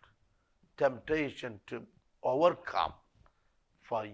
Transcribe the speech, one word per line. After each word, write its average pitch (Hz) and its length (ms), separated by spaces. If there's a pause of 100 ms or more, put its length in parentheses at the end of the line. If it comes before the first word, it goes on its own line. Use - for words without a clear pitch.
(800)
temptation 131 720 (180)
to - 60 (460)
overcome 127 720 (920)
for 113 160 (120)